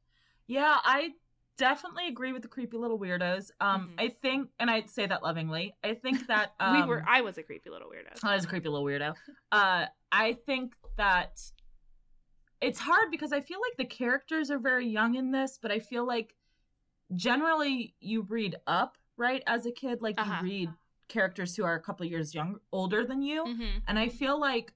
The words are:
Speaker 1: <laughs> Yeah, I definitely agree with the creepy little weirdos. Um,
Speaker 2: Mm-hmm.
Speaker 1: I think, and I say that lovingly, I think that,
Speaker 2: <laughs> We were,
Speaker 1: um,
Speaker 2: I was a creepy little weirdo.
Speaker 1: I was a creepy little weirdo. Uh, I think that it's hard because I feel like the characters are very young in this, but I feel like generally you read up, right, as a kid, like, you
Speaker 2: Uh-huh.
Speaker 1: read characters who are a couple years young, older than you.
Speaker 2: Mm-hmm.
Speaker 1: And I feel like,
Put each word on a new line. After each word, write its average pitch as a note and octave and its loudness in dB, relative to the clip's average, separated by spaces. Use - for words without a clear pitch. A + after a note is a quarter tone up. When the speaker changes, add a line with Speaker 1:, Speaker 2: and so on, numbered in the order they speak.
Speaker 1:
<laughs> - -20
Yeah, C#4 4
I C#4+ 2
definitely E4 0
agree B3+ -4
with B3+ -8
the - -14
creepy A#3 -8
little A3+ -2
weirdos. F3+ -2
Um, F#3+ 0
Speaker 2:
Mm-hmm. E3+ -10
Speaker 1:
I A3+ 0
think, C4 -4
and A#3 0
I A3 0
say G#3 -4
that F#3 -2
lovingly, E3 -4
I A3 -2
think C4 -2
that, G#3+ 0
Speaker 2:
<laughs> - 2
We - 6
were, - 0
Speaker 1:
um, D#3+ -6
Speaker 2:
I B3+ 6
was F#3+ -4
a D#3+ -10
creepy - -14
little - -14
weirdo. - -12
Speaker 1:
I G3+ 4
was F#3 2
a - -2
creepy F3 -4
little C#3+ 0
weirdo. C#3+ -2
Uh, F#3+ 4
I A3 4
think B3+ -4
that F#3+ 2
it's A#3+ 0
hard E4+ 4
because D4 -4
I C#4+ 0
feel F4 -8
like B4 -4
the B3+ -2
characters C4+ 0
are C#4+ 0
very B3 2
young A3 2
in C4 0
this, C4+ 0
but A3 -4
I G#3+ 0
feel A#3+ -4
like A#3 -4
generally C#4 2
you A3 -2
read G3+ -2
up, F#3+ 0
right, B3+ 0
as A#3+ 0
a A#3+ -2
kid, A#3+ -4
like, G#3+ -2
you A3 0
Speaker 2:
Uh-huh. F#3 -2
Speaker 1:
read F#3 -2
characters F#3 0
who G#3+ 0
are E3+ 2
a D#3+ -4
couple F#3 -6
years E3 -4
young, E3 -4
older F#3+ 0
than C4 -2
you. D4 -2
Speaker 2:
Mm-hmm. A#3 -2
Speaker 1:
And G#3 0
I A#3 2
feel C#4 0
like, B3+ -2